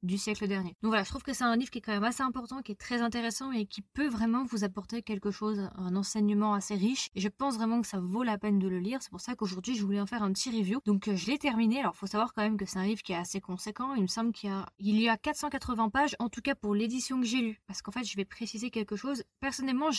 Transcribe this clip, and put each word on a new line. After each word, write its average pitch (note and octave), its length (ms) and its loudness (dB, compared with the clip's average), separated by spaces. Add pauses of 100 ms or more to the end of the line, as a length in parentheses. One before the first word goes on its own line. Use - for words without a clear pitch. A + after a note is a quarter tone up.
du F3+ 160 0
siècle G#3 300 -2
dernier. F#3+ 220 0 (120)
Donc A3 80 2
voilà, G#3 140 4
je - 60 -6
trouve C4 120 -6
que C#4 100 -4
c'est B3 120 0
un A#3 100 4
livre B3 160 0
qui B3 80 -6
est - 20 -6
quand A3 120 -4
même G3+ 100 2
assez B3 220 2
important, B3+ 360 -4
qui A3 120 -8
est - 80 -10
très A#3+ 220 -2
intéressant A#3 500 -2
et A3 140 0
qui - 160 -10
peut D4 260 -2
vraiment A3+ 380 2
vous A3 180 0
apporter G3+ 380 -4
quelque G#3 280 -2
chose, G3+ 460 -2
un F#3 180 -2
enseignement G#3 600 2
assez G3+ 200 -2
riche. G#3+ 400 2
Et F#3 60 -4
je G3+ 80 2
pense C4 260 -2
vraiment A3+ 260 2
que G#3+ 60 0
ça F#3+ 140 -4
vaut F#3 240 0
la A3 120 2
peine G3+ 220 4
de F#3+ 80 4
le F#3 140 0
lire. A#3+ 220 -2
C'est - 100 -12
pour F3+ 80 -12
ça B3 160 -6
qu'aujourd'hui, F#3+ 400 -2
je G#3 80 0
voulais G3+ 160 2
en G3+ 60 0
faire A3+ 180 -2
un F#3+ 80 2
petit B3 180 -2
review. A3 360 2
Donc, G3+ 200 4
euh, G#3 80 2
je F3+ 140 -2
l'ai C#4+ 100 2
terminé. A#3 400 2
Alors, G#3 160 0
faut G3 140 -8
savoir A3 260 0
quand G#3+ 80 -2
même G#3+ 140 2
que G3 100 -2
c'est F#3+ 140 -4
un F#3 40 2
livre G#3 180 0
qui - 100 -6
est F3 40 0
assez F3+ 240 -4
conséquent. G#3+ 540 -6
Il A3 80 2
me F#3 60 4
semble A3+ 240 0
qu'il G3+ 180 -6
y - 20 -2
a, F#3+ 160 -4 (120)
il G#3+ 200 4
y A#3 80 6
a A3 80 4
quatre D4 200 -2
cent D4 140 -2
quatre-vingts A3+ 400 0
pages, C#4+ 280 4
en A#3 100 0
tout A#3 120 -8
cas C#4 160 0
pour G#3 180 0
l'édition A#3+ 460 0
que B3 60 2
j'ai A#3+ 160 2
lue. A3 260 -4
Parce F#3+ 120 -10
qu'en G3 120 -10
fait, B3+ 100 -4
je G3 140 -8
vais G3 80 0
préciser A#3 460 -8
quelque G#3+ 260 -2
chose. B3+ 260 -4 (160)
Personnellement, C4+ 600 0